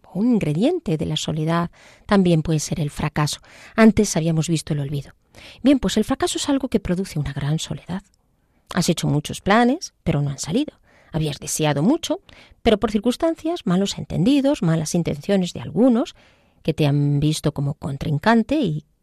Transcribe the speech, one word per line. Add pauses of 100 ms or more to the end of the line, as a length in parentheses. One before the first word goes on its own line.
o
un
ingrediente
de
la
soledad, (360)
también
puede
ser
el
fracaso. (360)
Antes
habíamos
visto
el
olvido. (500)
Bien,
pues
el
fracaso
es
algo
que
produce
una
gran
soledad. (720)
Has
hecho
muchos
planes, (100)
pero
no
han
salido. (320)
Habías
deseado
mucho, (420)
pero
por
circunstancias,
malos
entendidos,
malas
intenciones
de
algunos, (480)
que
te
han
visto
como
contrincante
y (180)